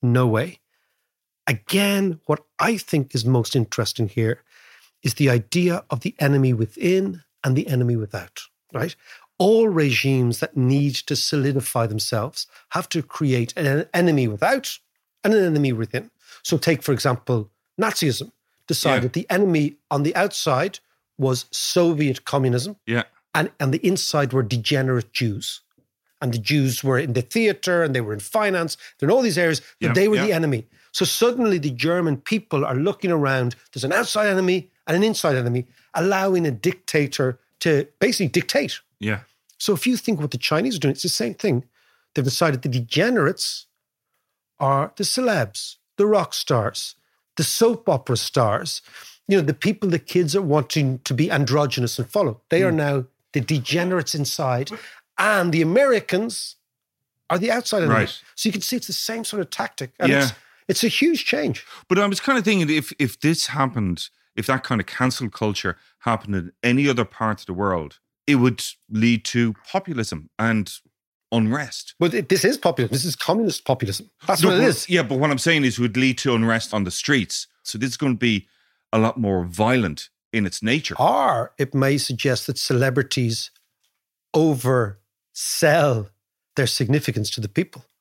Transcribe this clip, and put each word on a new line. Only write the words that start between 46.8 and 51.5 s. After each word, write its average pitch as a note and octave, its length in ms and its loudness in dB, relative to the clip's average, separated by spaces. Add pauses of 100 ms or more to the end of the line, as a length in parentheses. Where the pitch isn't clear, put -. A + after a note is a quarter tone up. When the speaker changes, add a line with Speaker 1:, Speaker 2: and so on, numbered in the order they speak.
Speaker 1:
the E3 60 0
soap A#3 440 0
opera C3+ 300 0
stars, - 640 0 (460)
you G3 100 4
know, E3 60 4
the C#3+ 100 0
people G3+ 340 -2
the E3 120 0
kids F3 360 0
are G3 60 0
wanting C#3+ 600 0
to - 100 -4
be D#3 180 0
androgynous C3 680 0